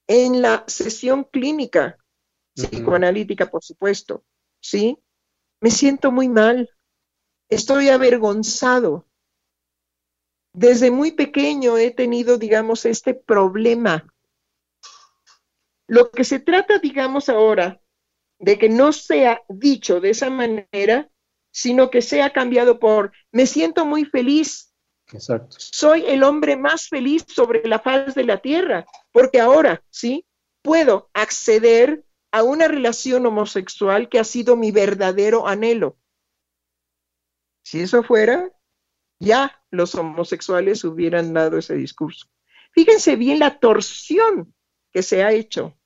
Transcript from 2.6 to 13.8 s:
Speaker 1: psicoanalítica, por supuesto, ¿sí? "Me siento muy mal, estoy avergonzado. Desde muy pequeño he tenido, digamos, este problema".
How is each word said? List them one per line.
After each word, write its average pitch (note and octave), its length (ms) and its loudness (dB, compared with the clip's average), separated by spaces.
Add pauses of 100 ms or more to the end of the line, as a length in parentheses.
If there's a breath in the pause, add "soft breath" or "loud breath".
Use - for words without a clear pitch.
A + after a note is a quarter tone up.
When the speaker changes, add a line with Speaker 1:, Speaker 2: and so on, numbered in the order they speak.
Speaker 1:
psicoanalítica, F3+ 840 -2
por E3 120 -10
supuesto, - 640 -8 (360)
¿sí? G#3+ 380 -4 (640)
"Me A3+ 100 2
siento C#4 400 0
muy B3+ 180 0
mal, A#3 420 2 (800)
estoy C4+ 400 2
avergonzado. A#3+ 1160 0 (1500)
Desde A#3+ 360 4
muy C#4+ 220 0
pequeño C#4+ 640 0
he A#3 140 2
tenido, A#3+ 480 0
digamos, A3 480 0
este A#3 280 -2
problema". G#3+ 920 0 (1800)